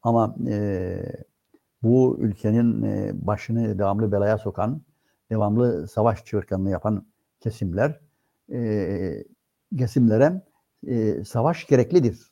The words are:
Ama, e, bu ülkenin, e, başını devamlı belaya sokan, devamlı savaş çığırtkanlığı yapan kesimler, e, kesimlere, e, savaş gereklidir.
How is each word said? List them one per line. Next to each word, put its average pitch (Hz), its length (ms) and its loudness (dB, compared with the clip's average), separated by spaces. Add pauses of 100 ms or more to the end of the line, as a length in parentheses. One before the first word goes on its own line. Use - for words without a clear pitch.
Ama, 117 340 2 (120)
e, 95 500 -4 (840)
bu 127 380 4
ülkenin, 110 640 0
e, 104 320 -4
başını 107 640 -2
devamlı 101 340 0
belaya 101 260 2
sokan, 107 440 -6 (480)
devamlı 107 580 0
savaş 110 360 0
çığırtkanlığı 98 460 -4
yapan 98 360 -2 (340)
kesimler, 110 600 -2 (520)
e, 104 720 -4 (540)
kesimlere, 127 640 4 (440)
e, 110 380 -2
savaş 139 420 -2
gereklidir. 127 520 4 (140)